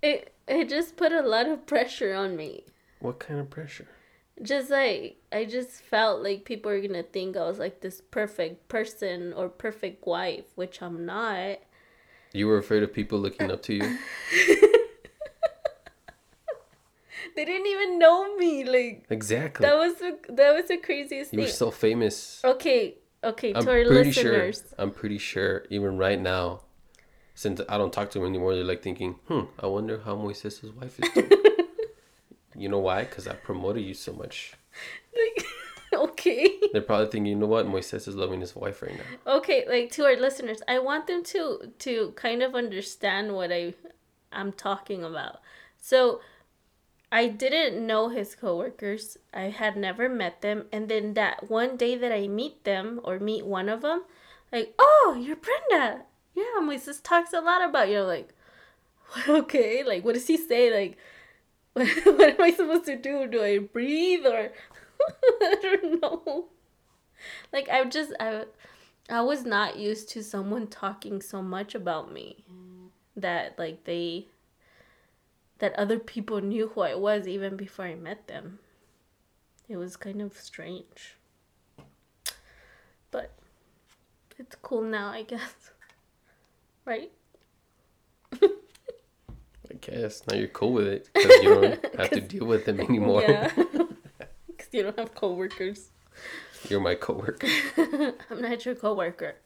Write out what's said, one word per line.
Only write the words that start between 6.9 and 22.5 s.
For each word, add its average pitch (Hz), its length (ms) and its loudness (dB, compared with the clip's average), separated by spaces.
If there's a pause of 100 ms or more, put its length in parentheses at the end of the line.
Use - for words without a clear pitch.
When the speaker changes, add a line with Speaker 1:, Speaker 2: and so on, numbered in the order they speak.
Speaker 1:
think 190 340 -8
I 170 100 -2
was, 185 120 -6
like, 190 240 -8
this 185 180 -12
perfect 202 680 -6
person 190 680 -6
or 180 160 -6
perfect 214 560 -10
wife, 175 380 -4 (100)
which 180 260 -10
I'm 170 240 -10
not. 196 540 -6 (720)
Speaker 2:
You 101 140 0
were 107 120 6
afraid 107 240 2
of 104 120 -2
people 104 240 -2
looking 101 320 -2
up - 140 -4
to 104 100 -4
you? 151 240 -2 (340)
Speaker 1:
<laughs> - 360 8 (2750)
They 302 80 -2
didn't 381 240 -2
even 392 300 0
know 370 380 8
me, 320 280 0
like, 247 440 0
Speaker 2:
Exactly. 113 560 -2
Speaker 1:
that 240 120 6
was 339 200 2
the, 349 220 -8 (120)
that 277 220 8
was 349 160 2
the 349 100 0
craziest 285 540 -6
Speaker 2:
You 107 80 0
were - 60 2
Speaker 1:
thing. - 80 -2
Speaker 2:
so 113 160 0
famous. 110 760 0
Speaker 1:
Okay, 254 520 2 (260)